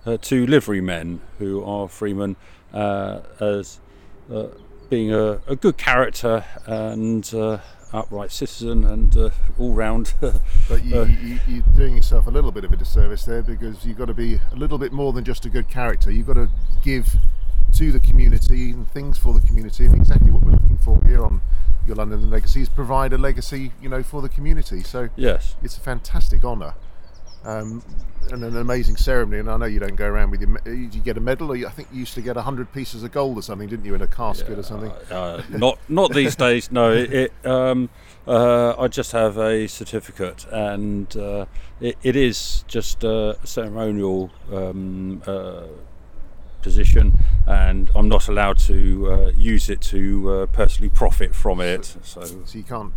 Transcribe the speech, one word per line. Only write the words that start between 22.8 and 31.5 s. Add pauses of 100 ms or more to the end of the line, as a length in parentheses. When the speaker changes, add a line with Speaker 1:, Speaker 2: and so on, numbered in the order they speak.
Speaker 2:
a
legacy,
you
know,
for
the
community.
So
Speaker 1:
Yes.
Speaker 2:
it's
a
fantastic
honour, (720)
um, (480)
and
an
amazing
ceremony.
And
I
know
you
don't
go
around
with
your
me-,
did
you
get
a
medal?